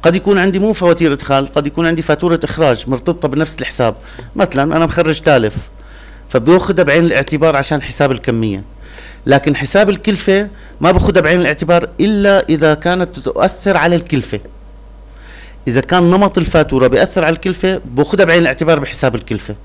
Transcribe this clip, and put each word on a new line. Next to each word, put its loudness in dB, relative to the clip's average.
قد 2
يكون 2
عندي 0
مو 0
فواتير 2
إدخال، -2
قد -2
يكون -4
عندي -2
فاتورة 0
إخراج -2
مرتبطة -4
بنفس -2
الحساب، -2
مثلًا 0
أنا 2
مخرج -2
تالف، 2
فبياخدها 2
بعين 2
الاعتبار 0
عشان -2
حساب -2
الكمية، -4
لكن 2
حساب 0
الكلفة -2
ما 4
باخدها 2
بعين 4
الاعتبار 0
إلا 2
إذا 2
كانت -2
تؤثر -2
على 2
الكلفة. -4
إذا 0
كان 0
نمط 2
الفاتورة 0
بيأثر 0
على 0
الكلفة، -4
باخدها 0
بعين 4
الاعتبار 0
بحساب -2
الكلفة. -8